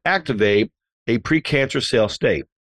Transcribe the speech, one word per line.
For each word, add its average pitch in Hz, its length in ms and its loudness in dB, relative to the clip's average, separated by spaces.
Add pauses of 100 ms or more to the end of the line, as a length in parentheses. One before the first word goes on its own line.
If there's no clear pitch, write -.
activate 110 640 0 (360)
a 117 120 0
precancer 139 680 -2
cell 110 240 2
state. 85 360 -2 (180)